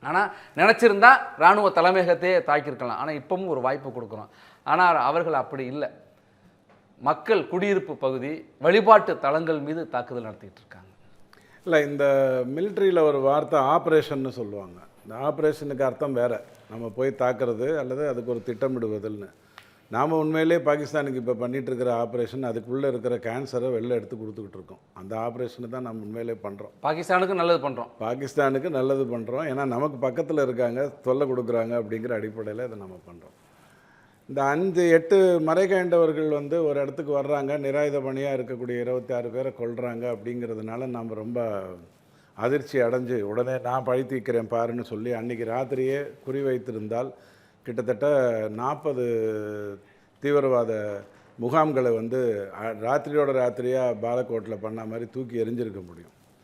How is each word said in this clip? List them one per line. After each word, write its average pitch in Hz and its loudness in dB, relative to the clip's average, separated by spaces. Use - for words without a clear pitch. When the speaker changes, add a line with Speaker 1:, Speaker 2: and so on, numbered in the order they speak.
Speaker 1:
ஆனா, 175 0
நினைச்சிருந்தா 220 8
இராணுவ 196 8
தலைமையகத்தையே 175 4
தாக்கியிருக்கலாம். 139 -2
ஆனா, 147 -6
இப்பவும் 180 -4
ஒரு 143 -2
வாய்ப்பு 135 -2
கொடுக்குறோம். 110 -12
ஆனா, 170 4
அவர்கள் 156 2
அப்படி 131 -4
இல்ல. 131 -6
மக்கள் 156 2
குடியிருப்பு 185 -2
பகுதி, 135 -4
வழிபாட்டு 202 6
தலங்கள் 156 0
மீது 156 -6
தாக்குதல் 123 -6
நடத்திட்டு 104 -16
இருக்காங்க. 92 -20
Speaker 2:
இல்ல, 160 4
இந்த 143 0
மிலிட்டரியில 190 2
ஒரு 143 4
வார்த்தை 147 4
ஆபரேஷன்னு 151 4
சொல்லுவாங்க. 101 -10
இந்த 107 -14
ஆபரேஷனுக்கு 143 -2
அர்த்தம் 135 0
வேற, 120 0
நம்ம 113 -10
போய் 131 0
தாக்குறது 127 0
அல்லது 135 -4
அதுக்கு 123 -4
ஒரு 117 -4
திட்டமிடுவதுன்னு. 107 -4
நாம 147 0
உண்மையிலேயே 160 2
பாகிஸ்தானுக்கு 147 0
இப்ப 123 -2
பண்ணிட்டு 123 -4
இருக்கிற 123 0
ஆபரேஷன், 117 -2
அதுக்குள்ள 120 -4
இருக்கிற 120 -2
கேன்சரை 127 -4
வெளில 117 -2
எடுத்து 120 -4
கொடுத்துக்கிட்டு 107 -14
இருக்கோம். 92 -20
அந்த 95 -12
ஆபரேஷனை 120 -8
தான் 127 -10
நம்ம 113 -10
உண்மையிலேயே 113 -8
பண்றோம். 101 -12
Speaker 1:
பாகிஸ்தானுக்கு 180 0
நல்லது 170 2
பண்றோம். 120 -6
Speaker 2:
பாகிஸ்தானுக்கு 135 0
நல்லது 135 0
பண்றோம். 120 -6
ஏன்னா, 139 -4
நமக்கு 131 -2
பக்கத்துல 147 -2
இருக்காங்க, 123 0
தொல்லை 135 -2
கொடுக்குறாங்க 120 -2
அப்படிங்கிற 110 -6
அடிப்படையில 107 -6
இதை 123 -8
நம்ம 98 -14
பண்றோம். - -20
இந்த 139 0
அஞ்சு, 175 2
எட்டு 175 6
மறைகண்டவர்கள் 170 4
வந்து 147 -2
ஒரு 143 0
இடத்துக்கு 139 -4
வர்றாங்க, 139 -2
நிராயுத 143 -2
பணியா 135 -4
இருக்கக்கூடிய 123 -6
இருபத்தி 127 -4
ஆறு 120 -4
பேரை 127 -6
கொல்றாங்க 120 -6
அப்படிங்கிறதுனால 113 -8
நாம 117 -8
ரொம்ப 110 -6
அதிர்ச்சி 135 -2
அடைஞ்சு, 123 0
உடனே 123 -2
"நான் 123 -2
பழி 127 0
தீர்க்கிறேன் 117 -2
பாருன்னு" 117 -2
சொல்லி 113 -8
அன்னைக்கு 117 -6
ராத்திரியே 131 -4
குறி 135 -6
வைத்திருந்தால் 120 -4
கிட்டத்தட்ட 123 0
நாற்பது 127 -4
தீவிரவாத 117 0
முகாம்களை 131 2
வந்து, 113 -2
அ, 113 -4
ராத்திரியோட 139 0
ராத்திரியா 127 0
பாலக்கோட்டில் 113 -4
பண்ண 110 -8
மாதிரி 113 -8
தூக்கி 120 -8
எறிஞ்சிருக்க 110 -4
முடியும். 85 -20